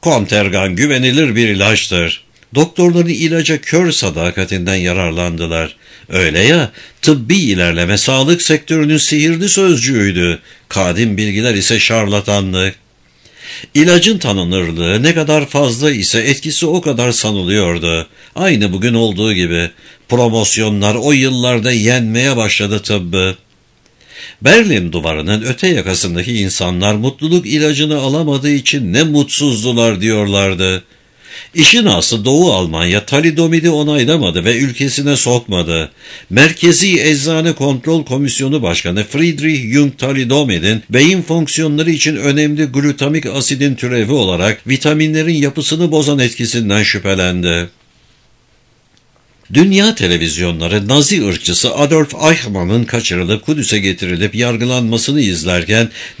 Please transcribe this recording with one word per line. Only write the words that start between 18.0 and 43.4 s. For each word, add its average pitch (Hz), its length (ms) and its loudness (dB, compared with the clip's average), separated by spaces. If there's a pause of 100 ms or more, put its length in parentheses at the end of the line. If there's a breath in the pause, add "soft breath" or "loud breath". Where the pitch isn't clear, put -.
Aynı 120 380 0
bugün 110 220 0
olduğu 107 400 0
gibi 85 360 -2 (380 loud breath)
promosyonlar 110 840 0
o 131 180 0
yıllarda 123 600 0
yenmeye 120 640 0
başladı 104 460 -2
tıbbı. 92 540 -2 (1080 loud breath)
Berlin 135 500 4
duvarının 82 500 -2
öte 127 260 -2
yakasındaki 95 720 -2
insanlar 92 560 -2
mutluluk 139 520 0
ilacını 151 500 0
alamadığı 143 540 0
için 131 420 0
ne 127 100 2
mutsuzdular 123 1000 0
diyorlardı. 98 840 0 (720 loud breath)
İşin 208 320 4
aslı 104 380 0
Doğu 147 280 4
Almanya 87 540 0
talidomidi 160 640 2
onaylamadı 147 760 0
ve 117 140 0
ülkesine 139 580 -2
sokmadı. 87 760 -2 (400 loud breath)
Merkezi 165 720 4
Eczane 156 520 0
Kontrol 143 520 -2
Komisyonu 135 580 -2
Başkanı 92 420 -2
Friedrich 147 680 -2
Jung 143 260 2
talidomidin 123 920 0
beyin 160 320 4
fonksiyonları 160 680 0
için 151 260 0
önemli 147 480 0
glutamik 143 600 -2
asidin 135 480 -2